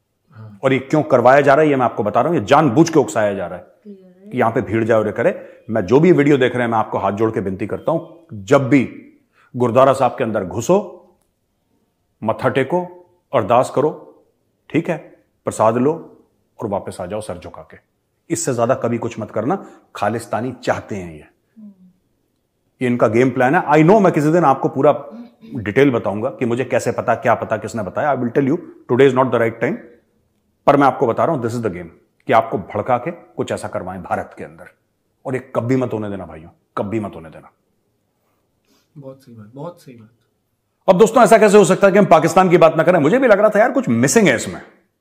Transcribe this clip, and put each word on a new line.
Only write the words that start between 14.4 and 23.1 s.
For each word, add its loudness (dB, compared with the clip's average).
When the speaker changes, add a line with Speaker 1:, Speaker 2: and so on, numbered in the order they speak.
Speaker 2:
ठीक -4
है, -12
प्रसाद 0
लो -4
और -8
वापस -8
आ -10
जाओ -8
सर -12
झुका -20
के। -20
इससे -4
ज्यादा 0
कभी -4
कुछ -8
मत -12
करना। -4
खालिस्तानी -6
चाहते -6
हैं -12
ये, -20
Speaker 3:
हम्म। -20
Speaker 2:
ये -2
इनका 0
गेम 2